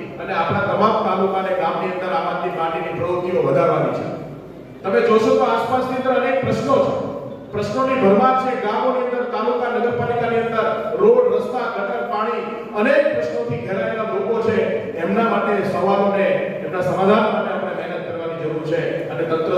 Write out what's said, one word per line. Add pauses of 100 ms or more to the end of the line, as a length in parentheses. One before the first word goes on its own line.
(200)
અને
આપણા
તમામ
તાલુકા
અને
ગામની
અંદર
આમ
આદમી
પાર્ટીની
પ્રવૃત્તિઓ
વધારવાની
છે. (720)
તમે
જોશો
તો
આસપાસની
અંદર
અનેક
પ્રશ્નો (100)
છે, (580)
પ્રશ્નોની
ભરમાર
છે. (120)
ગામોની
અંદર,
તાલુકા,
નગરપાલિકાની
અંદર (340)
રોડ,
રસ્તા,
ગટર,
પાણી, (320)
અનેક (100)
પ્રશ્નોથી
ઘેરાયેલા
લોકો
છે. (400)
એમના
માટે
સવાલોને, (360)
એમના
સમાધાન
માટે
આપણે
મહેનત
કરવાની
જરૂર
છે (300)
અને
તંત્ર